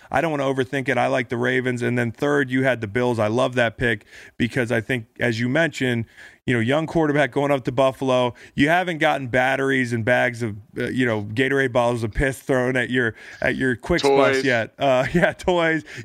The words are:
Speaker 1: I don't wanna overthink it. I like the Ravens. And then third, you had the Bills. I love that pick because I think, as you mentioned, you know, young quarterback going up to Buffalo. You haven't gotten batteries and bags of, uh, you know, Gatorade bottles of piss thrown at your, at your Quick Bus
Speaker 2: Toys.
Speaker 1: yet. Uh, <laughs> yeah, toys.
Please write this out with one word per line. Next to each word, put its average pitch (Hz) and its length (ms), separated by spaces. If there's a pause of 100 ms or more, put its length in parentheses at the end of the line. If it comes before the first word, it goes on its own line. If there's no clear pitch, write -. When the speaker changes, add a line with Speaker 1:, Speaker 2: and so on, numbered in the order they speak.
Speaker 1:
I 135 120
don't 165 100
wanna 139 120
overthink 135 460
it. 123 80
I 123 80
like 131 240
the 120 80
Ravens. 123 460
And 120 160
then 120 120
third, 143 380
you 131 140
had 123 180
the 110 60
Bills. 120 320
I 107 80
love 123 280
that 117 220
pick 113 280 (320)
because 120 340
I 117 100
think, 120 240 (140)
as 117 200
you 120 100
mentioned, 131 560 (420)
you 127 60
know, 120 60
young 135 260
quarterback 147 460
going 143 180
up 139 160
to 143 60
Buffalo. 127 640 (180)
You 143 160
haven't 175 300
gotten 147 300
batteries 131 600
and 113 140
bags 123 380
of, 107 120 (220)
uh, 123 120
you 127 140
know, 110 200
Gatorade 131 480
bottles 120 320
of 107 80
piss 135 280
thrown 127 380
at 120 140
your, 123 240 (260)
at 135 140
your 131 200
Quick - 280
Bus 139 320
Speaker 2:
Toys. 135 100
Speaker 1:
yet. 117 320
Uh, 131 320
<laughs> 127 60
yeah, 170 180
toys. 165 500 (220)